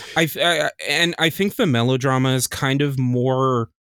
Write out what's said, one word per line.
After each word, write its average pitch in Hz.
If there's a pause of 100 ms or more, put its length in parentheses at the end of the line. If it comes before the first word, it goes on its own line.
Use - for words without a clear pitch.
(160)
I, 165
th-, -
I, 160
I, - (180)
and 165
I 165
think 196
the 247
melodrama 131
is 127
kind 139
of 139
more 127 (140)